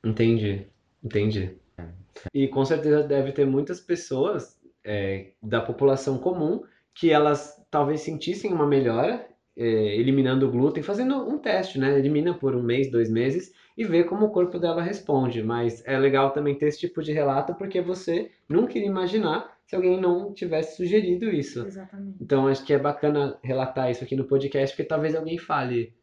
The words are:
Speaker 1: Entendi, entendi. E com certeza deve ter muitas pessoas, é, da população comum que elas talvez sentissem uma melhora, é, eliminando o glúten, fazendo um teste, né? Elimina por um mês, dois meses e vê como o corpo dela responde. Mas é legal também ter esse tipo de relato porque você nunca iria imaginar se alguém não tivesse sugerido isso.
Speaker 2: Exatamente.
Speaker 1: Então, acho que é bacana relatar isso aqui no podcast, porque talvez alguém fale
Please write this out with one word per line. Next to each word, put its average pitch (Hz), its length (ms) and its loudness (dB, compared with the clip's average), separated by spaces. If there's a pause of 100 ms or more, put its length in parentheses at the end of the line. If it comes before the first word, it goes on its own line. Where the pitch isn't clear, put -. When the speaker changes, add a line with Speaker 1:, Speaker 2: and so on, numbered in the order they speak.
Speaker 1:
Entendi, 107 640 2 (360)
entendi. 104 520 -2 (760)
E 135 140 2
com 135 180 0
certeza 147 380 2
deve 139 280 0
ter 143 140 2
muitas 139 340 -2
pessoas, 170 800 -4 (240)
é, 98 440 -4 (140)
da 110 200 0
população 135 560 0
comum 165 460 -2 (300)
que 165 180 2
elas 147 600 2
talvez 147 300 0
sentissem 175 500 -6
uma 151 160 2
melhora, 135 580 2 (320)
é, 117 60 -6 (320)
eliminando 131 520 2
o 120 40 0
glúten, 143 320 2
fazendo 254 460 -2
um 294 80 -2
teste, 190 420 -2
né? 139 180 4
Elimina 151 360 2
por 135 220 -2
um 123 80 0
mês, 127 280 0
dois 117 180 2
meses 131 440 0 (240)
e 226 80 -4
vê 170 180 4
como 202 220 2
o 208 60 0
corpo 180 280 0
dela 170 220 0
responde. 131 600 -2
Mas 117 440 -2
é 131 120 -2
legal 135 340 4
também 143 240 0
ter 151 120 0
esse 147 120 -2
tipo 175 220 -6
de 151 120 -4
relato 151 420 0
porque 190 260 -4
você 180 500 -4 (180)
nunca 185 280 2
iria 202 120 -2
imaginar 185 680 -2 (100)
se - 100 -8
alguém 185 240 2
não 185 340 0
tivesse 160 440 -4
sugerido 180 480 2
isso. 139 400 -4
Speaker 2:
Exatamente. 98 560 -14
Speaker 1:
Então, 135 260 2
acho 135 160 0
que - 80 0
é 143 60 6
bacana 143 680 0
relatar 131 460 -2
isso 120 140 -4
aqui 135 120 -4
no 135 100 -2
podcast, 139 500 0
porque 156 120 -6
talvez 156 280 0
alguém 160 240 -4
fale 123 520 -2 (120)